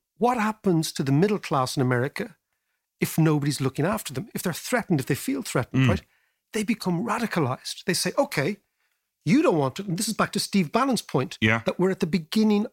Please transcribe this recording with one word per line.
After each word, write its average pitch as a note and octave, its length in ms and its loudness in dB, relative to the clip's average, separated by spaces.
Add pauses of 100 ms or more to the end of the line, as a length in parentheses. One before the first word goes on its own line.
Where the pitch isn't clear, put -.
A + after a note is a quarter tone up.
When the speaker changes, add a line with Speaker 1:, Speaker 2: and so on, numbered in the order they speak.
(180)
Speaker 1:
what A#3+ 180 2
happens G3+ 560 0
to - 100 -4
the C3+ 100 2
middle F#3 260 4
class C3+ 400 -2
in - 20 0
America B2+ 560 -2 (640)
if - 160 -2
nobody's D3+ 460 2
looking C3+ 240 -2
after G#3 260 -4
them, - 220 -8
if - 80 -8
they're F3+ 100 -4
threatened, F#3+ 480 -2
if B2+ 60 -8
they D3 80 0
feel C4+ 260 -4
threatened," C3 440 0
Speaker 2:
Mm. B2+ 40 2
Speaker 1:
right? A2+ 140 -4 (500)
They A3 100 -2
become F#3 440 -2
radicalized. F3+ 800 -2
They F#3 80 0
say, - 240 -2
"Okay, G3 400 0 (680)
you G#3+ 160 4
don't C4+ 160 4
want C#3 240 0
it." G3+ 60 -8
And F3 120 -2
this A3 100 -2
is G#3+ 60 -4
back - 180 0
to G3+ 80 -2
Steve F#3 320 0
Bannon's B3+ 300 2
point, - 380 -4
Speaker 2:
Yeah. A2+ 240 2
Speaker 1:
that - 140 -2
we're F#3 120 2
at F#3 100 -4
the F#3+ 60 2
beginning G#3 680 2